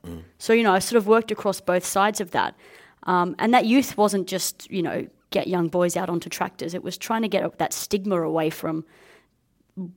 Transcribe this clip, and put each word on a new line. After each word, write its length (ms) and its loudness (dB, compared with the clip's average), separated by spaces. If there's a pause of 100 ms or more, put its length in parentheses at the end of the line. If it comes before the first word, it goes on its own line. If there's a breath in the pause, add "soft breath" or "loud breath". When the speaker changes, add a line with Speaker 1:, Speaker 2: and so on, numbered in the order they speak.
Speaker 1:
Mm. 180 -12 (140)
Speaker 2:
So, 160 2
you 80 6
know, 120 4
I 60 4
sort 180 2
of 100 0
worked 240 4
across 300 -2
both 240 0
sides 360 0
of 100 -10
that. 220 -2 (500 loud breath)
Um, 360 2
and 140 2
that 120 6
youth 320 2
wasn't 300 2
just, 420 -6
you 140 -2
know, 240 -4 (240)
get 160 0
young 220 0
boys 280 2
out 120 -4
onto 200 -4
tractors. 440 -6
It 100 -8
was 140 -8
trying 260 -4
to 60 -2
get 280 -2
that 160 -2
stigma 480 -2
away 280 0
from 360 -6 (1120 soft breath)